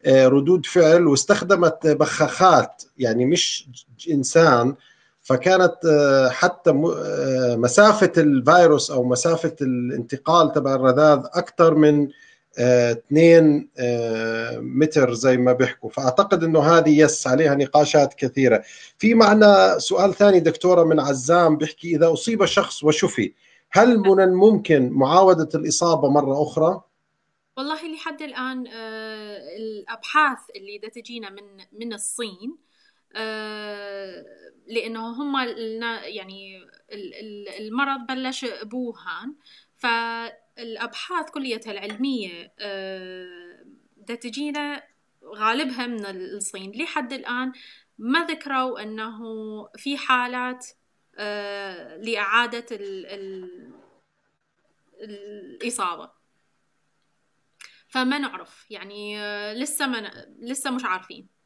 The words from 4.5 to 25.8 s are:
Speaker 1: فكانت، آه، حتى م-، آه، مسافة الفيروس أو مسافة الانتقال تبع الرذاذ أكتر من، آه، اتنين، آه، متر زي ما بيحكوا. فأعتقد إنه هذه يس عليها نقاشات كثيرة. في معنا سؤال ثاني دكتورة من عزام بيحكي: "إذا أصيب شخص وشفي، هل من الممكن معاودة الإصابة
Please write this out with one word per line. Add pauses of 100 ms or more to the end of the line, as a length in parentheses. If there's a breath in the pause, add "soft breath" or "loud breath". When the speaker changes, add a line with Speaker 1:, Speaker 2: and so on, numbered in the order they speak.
Speaker 1:
فكانت، (100)
آه،
حتى
م-،
آه،
مسافة
الفيروس
أو
مسافة
الانتقال
تبع
الرذاذ (140)
أكتر
من، (500 soft breath)
آه،
اتنين،
آه،
متر
زي
ما
بيحكوا.
فأعتقد
إنه
هذه
يس
عليها
نقاشات
كثيرة. (340 loud breath)
في
معنا
سؤال
ثاني
دكتورة
من
عزام
بيحكي:
"إذا
أصيب
شخص
وشفي، (380)
هل
من
الممكن
معاودة
الإصابة